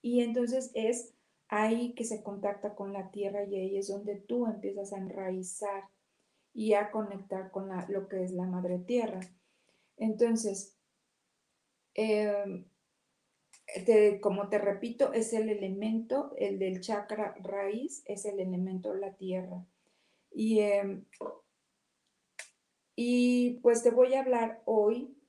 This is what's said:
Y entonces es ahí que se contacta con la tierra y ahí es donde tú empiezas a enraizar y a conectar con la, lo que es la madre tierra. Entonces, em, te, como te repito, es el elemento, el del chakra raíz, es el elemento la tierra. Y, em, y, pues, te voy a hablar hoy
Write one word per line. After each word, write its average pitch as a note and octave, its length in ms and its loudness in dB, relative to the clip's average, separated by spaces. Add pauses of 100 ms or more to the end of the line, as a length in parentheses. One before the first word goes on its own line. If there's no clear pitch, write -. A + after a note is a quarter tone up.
Y A#3+ 200 4
entonces A#3+ 520 0
es A3+ 380 -2 (360)
ahí A3+ 460 0
que A#3 100 -6
se A3 180 -6
contacta G3+ 520 -6
con G3 180 -8
la F#3+ 180 -8
tierra G3+ 340 -4
y G3 120 -6
ahí F#3+ 200 -4
es G3 120 -4
donde G3+ 280 -6
tú A#3+ 300 -2
empiezas G3+ 460 -6
a G3+ 60 -8
enraizar F#3+ 920 -6 (640)
y A3 200 2
a G#3 160 2
conectar F#3+ 600 -6
con G3 180 -6
la, F3+ 200 -6
lo G3 200 -4
que F#3+ 160 -4
es F#3 80 -6
la F3+ 120 -4
madre F3+ 340 -2
tierra. A3 420 -2 (760)
Entonces, A3 800 0 (1160)
em, G#3 720 0 (1200)
te, G#3 360 8
como G3+ 280 0
te G#3 100 2
repito, A3+ 540 0
es A3+ 220 0
el A3 160 0
elemento, A3 880 -2
el G3 200 0
del F#3 220 -2
chakra G#3 640 -4
raíz, G3+ 640 -6
es G3+ 180 -8
el G3+ 160 -4
elemento F#3 540 -4
la G3 220 -6
tierra. F#3 500 -8 (680)
Y, A3 280 2
em, G3+ 440 2 (1900)
y, B3 680 4
pues, A#3 200 6
te A#3+ 80 8
voy B3+ 240 6
a C4 60 2
hablar A#3 440 0
hoy A3 500 2 (140)